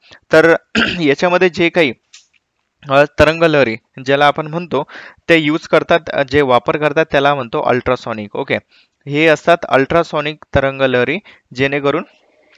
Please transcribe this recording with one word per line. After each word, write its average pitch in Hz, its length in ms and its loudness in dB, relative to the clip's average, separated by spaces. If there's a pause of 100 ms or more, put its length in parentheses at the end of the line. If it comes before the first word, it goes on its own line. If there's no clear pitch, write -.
(320)
तर 165 220 6 (200)
<clears throat> 196 260 -2
याच्यामध्ये 175 480 0
जे 170 200 -2
काही, 165 240 0 (1000)
अ, 139 140 4 (140)
तरंगलहरी 151 580 2 (280)
ज्याला 139 220 2
आपण 151 200 -2
म्हणतो 156 380 -6 (440)
ते 170 80 4
यूज 156 320 -2
करतात, 165 400 0
अ, - 140 -4
जे 143 200 0
वापर 127 340 0
करतात 151 360 0
त्याला 143 220 2
म्हणतो 139 260 -6
अल्ट्रासॉनिक. 123 760 -4
ओके, 135 200 -4 (520)
हे 147 180 0
असतात 165 320 2 (100)
अल्ट्रासॉनिक 151 760 -2 (100)
तरंगलहरी, 135 640 0 (360)
जेणेकरून 139 500 -2 (540)